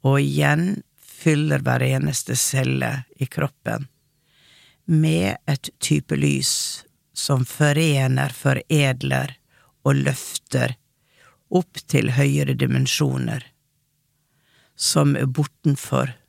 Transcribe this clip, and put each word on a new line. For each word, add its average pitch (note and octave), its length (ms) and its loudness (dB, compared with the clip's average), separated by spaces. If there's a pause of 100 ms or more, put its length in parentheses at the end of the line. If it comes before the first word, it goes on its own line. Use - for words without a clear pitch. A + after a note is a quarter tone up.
og C#3 180 4
igjen D3 460 2 (280)
fyller D3+ 640 0
hver B2 240 0
eneste C3 540 -2
celle C3 540 0 (220)
i - 120 -4
kroppen C#3 600 -6 (1000)
med D#3+ 540 2
et - 360 -4
type - 380 -2
lys - 360 0 (640)
som C3+ 280 0
forener, C#3 880 2
foredler C3+ 1000 0 (520)
og C#3 120 4
løfter B2 800 -2 (760)
opp - 320 -2
til B2+ 280 0
høyere C#3 440 0
dimensjoner, B2 880 -2 (1400)
som C#3+ 360 2
er C3+ 120 0
bortenfor C3+ 880 -2 (140)